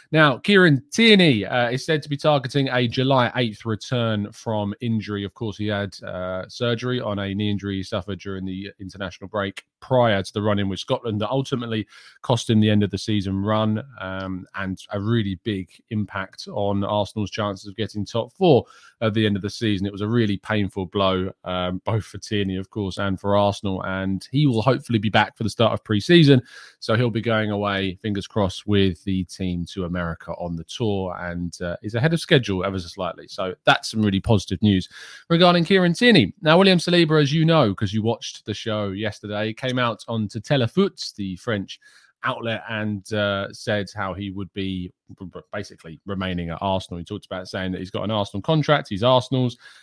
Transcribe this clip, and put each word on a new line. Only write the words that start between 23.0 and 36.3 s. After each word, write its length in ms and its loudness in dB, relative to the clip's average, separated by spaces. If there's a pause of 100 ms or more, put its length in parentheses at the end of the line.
for 160 2
Arsenal, 480 0
and 480 -4
he 160 4
will 140 2
hopefully 380 0
be 100 -2
back 260 4
for 80 -6
the 60 -2
start 240 2
of 100 -4
pre-season. 580 6 (380)
So 160 -2
he'll 140 2
be 100 -4
going 320 0
away, 500 -2
fingers 240 -4
crossed, 400 -2
with 380 4
the 220 -2
team 400 -4
to 180 -8
America 500 -6
on 220 -8
the 80 -8
tour, 560 -4
and, 420 -8
uh, 200 -6
is 140 -6
ahead 180 0
of 80 -2
schedule 420 0
ever 160 -2
so 80 -8
slightly. 400 -10
So 260 -8 (120)
that's 260 2
some 100 -2
really 200 2
positive 400 0
news 260 4 (400)
regarding 380 4
Kieran 280 4
Tierney. 480 6